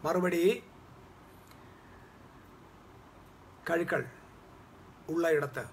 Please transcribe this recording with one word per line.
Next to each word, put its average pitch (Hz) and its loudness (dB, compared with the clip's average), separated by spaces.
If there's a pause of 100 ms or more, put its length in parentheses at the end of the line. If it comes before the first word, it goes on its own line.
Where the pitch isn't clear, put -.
മറുപടി, 175 2 (3250)
"കഴുക്കൾ 170 0 (1080)
ഉള്ളയിടത്ത് 147 0